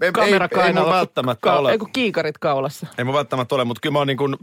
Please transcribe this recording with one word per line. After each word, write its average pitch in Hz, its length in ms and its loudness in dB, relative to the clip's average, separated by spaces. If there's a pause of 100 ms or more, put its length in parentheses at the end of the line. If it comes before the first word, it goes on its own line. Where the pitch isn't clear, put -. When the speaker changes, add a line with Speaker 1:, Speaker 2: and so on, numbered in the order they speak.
Speaker 1:
ei, 180 120 2
Speaker 2:
kamera 208 140 2
Speaker 1:
ei, 202 60 4
ei 196 80 6
mun 180 80 0
Speaker 2:
kainalossa? 180 480 2
Speaker 1:
välttämättä 127 460 -2
Speaker 2:
Ka-, - 160 4
Speaker 1:
ole. 135 140 2
Speaker 2:
ei 113 60 2
kun - 140 -8
kiikarit 170 460 -2
kaulassa. 143 480 -4 (120)
Speaker 1:
Ei 123 60 -2
mun 131 100 -2
välttämättä 135 400 -2
ole, 127 100 2
mut 117 160 -6
kyllä 147 180 0
mä 143 60 2
niinku 135 200 -2 (180)